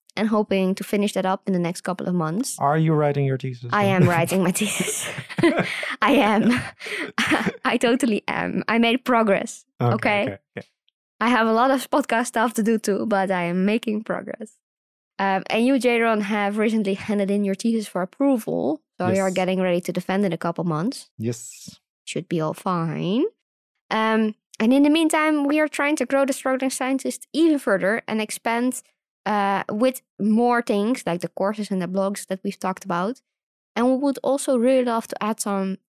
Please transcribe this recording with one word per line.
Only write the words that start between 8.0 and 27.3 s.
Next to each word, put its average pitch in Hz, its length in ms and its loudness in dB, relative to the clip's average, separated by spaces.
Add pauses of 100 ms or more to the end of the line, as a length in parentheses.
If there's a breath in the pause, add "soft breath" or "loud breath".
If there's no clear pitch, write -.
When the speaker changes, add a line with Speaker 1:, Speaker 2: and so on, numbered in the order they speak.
Speaker 1:
am. - 400 -4
I 226 100 2
made 233 260 2
progress. 226 600 0 (160)
Speaker 2:
Okay, 120 140 2
Speaker 1:
Okay? 202 280 0
Speaker 2:
okay, 101 160 -6 (200)
okay. - 80 -14 (540)
Speaker 1:
I 220 100 2
have 226 180 4
a 220 40 2
lot 240 180 4
of 262 200 0
podcast 240 360 0
stuff 226 280 -2
to 226 80 -2
do 220 160 2
too, 214 280 -2
but 190 240 0
I 180 140 -2
am 175 200 0
making 214 400 0
progress. 208 480 -8 (640)
Um, 190 320 0
and 226 160 2
you, 277 80 4
Jadron, 233 480 2
have 208 360 -2
recently 214 360 0
handed 202 360 -2
in 202 140 2
your 196 120 0
thesis 226 320 -2
for 180 140 -4
approval. 269 800 0 (180)
So 180 100 0
you're 190 200 2
Speaker 2:
Yes. 185 60 -2
Speaker 1:
getting 185 260 0
ready 180 200 2
to 180 120 -6
defend 190 320 -2
in 190 80 0
a 170 60 -4
couple 170 260 -4
months. 175 540 -4
Speaker 2:
Yes. - 640 -8 (240)
Speaker 1:
Should - 240 -8
be 175 120 -2
all 156 140 -2
fine. 170 720 -2 (680)
Um, 220 440 2 (260)
and 220 120 4
in 277 120 6
the 294 60 6
meantime, 311 540 2
we 285 160 2
are 302 80 2
trying 294 280 0
to 254 100 0
grow 277 180 2
the 269 80 0
Struggling 262 380 -2
Scientist 262 600 -4